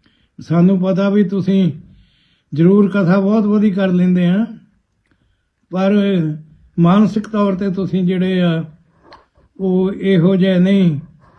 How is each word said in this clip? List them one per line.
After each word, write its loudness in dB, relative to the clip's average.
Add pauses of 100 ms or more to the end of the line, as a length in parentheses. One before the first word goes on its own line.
(400)
ਸਾਨੂੰ 2
ਪਤਾ -2
ਵੀ 2
ਤੁਸੀਂ -2 (840)
ਜ਼ਰੂਰ 4
ਕਥਾ 0
ਬਹੁਤ 0
ਵਧੀਆ 0
ਕਰ -2
ਲੈਂਦੇ 0
ਆ, 0 (1300)
ਪਰ -2 (880)
ਮਾਨਸਿਕ 2
ਤੌਰ -2
ਤੇ -4
ਤੁਸੀਂ -4
ਜਿਹੜੇ -2
ਆ, -2 (920)
ਉਹ -2
ਇਹੋ 0
ਜਿਹੇ 0
ਨਹੀਂ 2 (400)